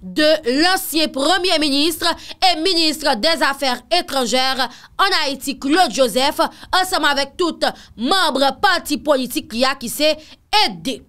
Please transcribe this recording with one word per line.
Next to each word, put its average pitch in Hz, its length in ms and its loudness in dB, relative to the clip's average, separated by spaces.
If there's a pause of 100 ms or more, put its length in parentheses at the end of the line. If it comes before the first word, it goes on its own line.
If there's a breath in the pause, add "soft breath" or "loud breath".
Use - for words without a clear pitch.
de 185 260 0 (300)
lansyen 339 560 0
premye 349 480 2
minis 302 400 0
e - 560 0
minis 311 420 0
de 285 380 0
Zafè 269 380 0 (240)
etranjè 254 500 -2
an 330 680 -2
Ayiti, 277 380 -4
Claude 294 360 2
Joseph, 254 480 2 (320 loud breath)
ansanm 359 320 0
avèk 277 320 -2
tout 311 300 0 (280 loud breath)
manm 294 440 0 (200)
pati 339 380 0
politik 262 560 -2
li 233 100 -2
a 269 140 0
ki 233 100 -10
se 302 280 0 (480 loud breath)
ede. 196 440 -6